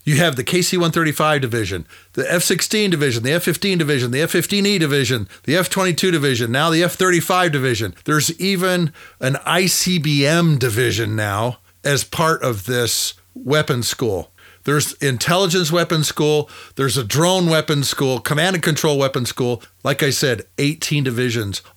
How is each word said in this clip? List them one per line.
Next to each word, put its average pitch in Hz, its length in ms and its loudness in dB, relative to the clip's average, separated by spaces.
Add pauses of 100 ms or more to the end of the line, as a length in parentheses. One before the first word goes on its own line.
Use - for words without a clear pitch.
You 151 120 2
have 160 180 2
the 127 80 -4
K 180 200 0
C 180 140 -2
one 170 140 2
thirty-five 156 500 0
division, 107 460 -4 (280)
the 135 140 -2
F 170 140 0
sixteen 202 480 0
division, 143 320 0
the 127 80 0
F 170 140 0
fifteen 180 340 0
division, 139 320 0
the 131 100 0
F 165 100 0
fifteen 196 360 0
E 202 100 2
division, 135 520 0 (160)
the 131 100 0
F 180 160 0
twenty-two 185 400 0
division, 131 400 0
now 147 200 2
the 165 120 2
F 170 140 -2
thirty-five 180 560 2
division. 120 420 -2 (100)
There's 151 360 0
even 180 520 0 (280)
an 131 160 0 (100)
I 175 200 2
C 180 340 0
B 143 260 2
M 160 320 4
division 110 560 0
now 107 440 -2 (260)
as 143 180 0
part 160 400 -2
of 113 240 -4
this 120 480 -2 (180)
weapons 147 540 -2
school. 95 460 -4 (320)
There's 143 300 0
intelligence 165 760 0
weapons 165 380 0
school, 151 420 0 (240)
there's 131 220 0
a 135 80 -2
drone 175 420 2
weapons 156 420 0
school, 131 300 0
command 160 380 0
and 160 80 -4
control 151 340 2
weapons 135 300 0
school. 120 340 -4 (220)
Like 139 180 0
I 139 80 2
said, 123 360 -2 (120)
eighteen 147 460 -2
divisions, 117 580 -2 (140)